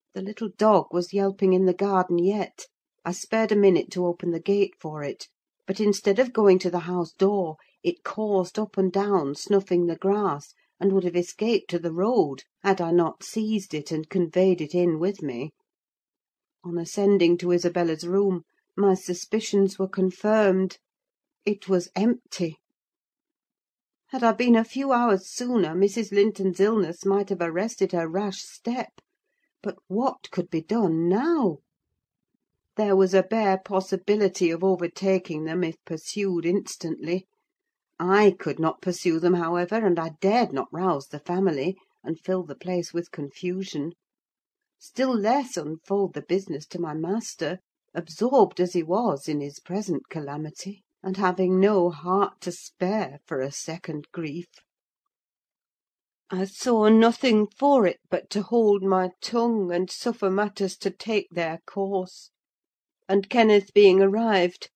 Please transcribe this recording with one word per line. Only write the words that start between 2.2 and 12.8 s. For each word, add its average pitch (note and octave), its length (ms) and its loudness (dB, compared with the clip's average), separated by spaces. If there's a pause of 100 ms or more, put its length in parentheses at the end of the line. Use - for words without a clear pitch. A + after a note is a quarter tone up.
I - 80 -4
spared A3 400 -2
a G#3 40 2
minute G3 360 4
to F3+ 140 -4
open F3 240 -4
the E3 100 -4
gate G3+ 400 0
for D#3 220 -10
it, - 260 -10 (380)
but F#3+ 120 -6
instead G3+ 400 0
of B3+ 140 0
going G3 280 6
to F3+ 100 -4
the F3 100 -4
house F3 320 -4
door, F#3+ 440 0 (260)
it - 200 -4
coursed G3+ 560 -2
up G#3 200 -6
and F#3+ 120 2
down, F#3+ 440 0
snuffing F#3 520 0
the E3 100 -2
grass, F#3+ 580 -2 (260)
and G3 120 2
would F#3+ 120 2
have F3+ 120 -2
escaped G#3 540 0
to F3 80 -2
the E3 140 -4
road, F3 520 0 (180)
had F#3+ 180 0